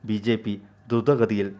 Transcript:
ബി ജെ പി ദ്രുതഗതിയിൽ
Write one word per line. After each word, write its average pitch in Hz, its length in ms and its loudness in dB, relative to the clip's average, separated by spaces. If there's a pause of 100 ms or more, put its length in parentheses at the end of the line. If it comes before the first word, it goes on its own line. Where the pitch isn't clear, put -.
ബി 107 120 -2
ജെ 110 200 0
പി 107 180 -6 (340)
ദ്രുതഗതിയിൽ 117 600 2 (120)